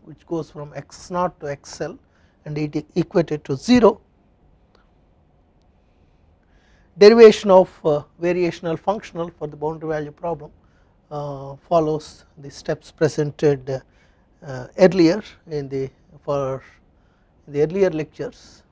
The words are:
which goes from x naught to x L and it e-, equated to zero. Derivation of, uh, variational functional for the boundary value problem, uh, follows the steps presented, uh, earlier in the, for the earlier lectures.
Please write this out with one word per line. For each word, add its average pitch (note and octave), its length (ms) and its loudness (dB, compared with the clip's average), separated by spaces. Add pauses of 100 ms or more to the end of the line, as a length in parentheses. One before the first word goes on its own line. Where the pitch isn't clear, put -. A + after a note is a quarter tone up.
which D#3 200 -20
goes D#3+ 240 -8
from D3 260 -16
x - 360 -18
naught F3+ 280 -4
to C#3+ 120 -10
x - 300 -14
L D3+ 160 -8 (480)
and D3+ 120 -10
it D3+ 180 -6
e-, D3+ 100 -6 (100)
equated D#3+ 500 -4
to C#3+ 100 -6
zero. A3+ 460 4 (3000)
Derivation G#3+ 520 8
of, F#3 200 6 (160)
uh, D3 180 0 (180)
variational E3+ 560 -4
functional F3 600 -8
for D3+ 80 -10
the D3 80 -16
boundary D#3 340 -8
value D3+ 220 -6
problem, D#3 400 -10 (580)
uh, C#3 460 -12
follows D#3 680 -4 (120)
the C#3 140 -20
steps - 400 -12
presented, C#3+ 880 -2 (640)
uh, C3 220 -14 (100)
earlier F#3 460 4 (260)
in C#3+ 200 -10
the, C3+ 200 -8 (340)
for C3+ 380 -6 (840)
the C#3+ 140 -4
earlier F#3 280 0
lectures. - 840 -10